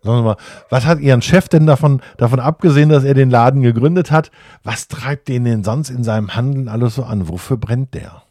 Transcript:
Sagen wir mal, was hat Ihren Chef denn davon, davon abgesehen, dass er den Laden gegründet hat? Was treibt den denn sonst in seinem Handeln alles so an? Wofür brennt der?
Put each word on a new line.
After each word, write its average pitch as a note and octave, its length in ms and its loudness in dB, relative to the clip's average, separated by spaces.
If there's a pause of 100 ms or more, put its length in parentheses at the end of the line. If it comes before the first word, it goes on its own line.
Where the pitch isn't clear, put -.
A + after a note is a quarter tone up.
Sagen A#2 180 0
wir A#2 40 0
mal, A2 140 0 (320)
was B2 160 -2
hat D#3+ 140 2
Ihren C3 220 2
Chef F3+ 260 2
denn D#3 180 4
davon, C#3+ 360 2 (160)
davon B2 220 2
abgesehen, D3 500 2
dass C#3+ 140 4
er C#3 100 0
den C3 160 4
Laden B2 320 4
gegründet B2+ 500 0
hat? D#3 200 0 (320)
Was - 240 -12
treibt - 400 -10
den B2 180 -2
denn A2+ 180 0
sonst C3 260 -4
in B2 140 -6
seinem G#2+ 320 -4
Handeln C3 320 -4
alles A#2 280 -4
so C3+ 80 -6
an? G#2 260 -6
Wofür F2+ 280 -6
brennt B2 360 -6
der? - 380 -16